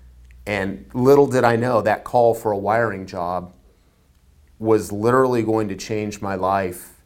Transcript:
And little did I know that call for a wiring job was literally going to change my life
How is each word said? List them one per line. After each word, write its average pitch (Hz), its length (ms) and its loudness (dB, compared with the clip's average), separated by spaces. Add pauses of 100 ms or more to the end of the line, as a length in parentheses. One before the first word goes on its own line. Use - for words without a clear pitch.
(480)
And 98 460 -4
little 139 340 6
did 123 160 0
I 117 140 2
know 120 240 0
that 104 240 0
call 117 280 2
for 110 200 -4
a 101 40 -4
wiring 101 480 -2
job 90 460 -8 (1080)
was 107 320 2
literally 120 500 2
going 110 280 0
to 95 60 -8
change 107 460 -6
my 98 140 -4
life 92 720 -2